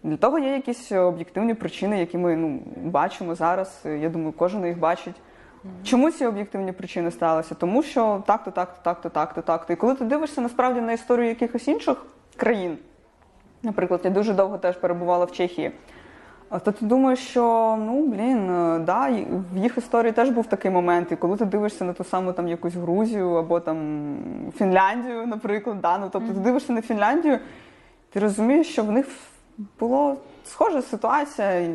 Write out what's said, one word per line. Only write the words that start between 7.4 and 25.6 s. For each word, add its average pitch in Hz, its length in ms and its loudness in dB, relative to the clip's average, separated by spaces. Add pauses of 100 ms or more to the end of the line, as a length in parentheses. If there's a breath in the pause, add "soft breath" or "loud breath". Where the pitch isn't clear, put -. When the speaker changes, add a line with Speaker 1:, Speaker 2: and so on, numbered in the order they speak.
Speaker 1:
Тому 202 280 2
що 214 440 0
так-то, 208 240 0
так-то, - 320 -6
так-то, 170 260 -4
так-то, 160 340 -2
так-то. 170 300 0
І 170 40 0
коли 240 180 2
ти 262 100 -4
дивишся 294 360 -2
насправді 247 400 0
на 226 120 -2
історію 240 360 0
якихось 233 400 -2
інших 311 280 0 (400)
країн, 185 420 0 (840)
наприклад, 180 420 0
я 185 60 4
дуже 208 240 2
довго 190 240 2
теж 180 180 0
перебувала 175 480 2
в 175 80 -6
Чехії, 175 400 -2 (760 loud breath)
а, 196 80 -4
то 208 140 0
ти 214 140 -4
думаєш, 254 340 4
що, 226 600 2
ну, 254 260 0
блін, 220 440 0
е, 170 280 2
да, 190 300 2
і 233 180 0 (280)
в 185 40 -2
їх 240 200 0
історії 233 340 2
теж 233 180 4
був 233 160 0
такий 190 240 -2
момент. 175 420 2
І 160 40 -2
коли 175 200 0
ти 220 80 2
дивишся 208 400 0
на 180 80 -2
ту 180 120 -6
саму 185 280 -2
там 175 160 -2
якусь 170 260 -4
Грузію 185 580 0
або 165 280 2
там 151 560 -4 (400)
Фінляндію, 220 680 2
наприклад, 214 540 -4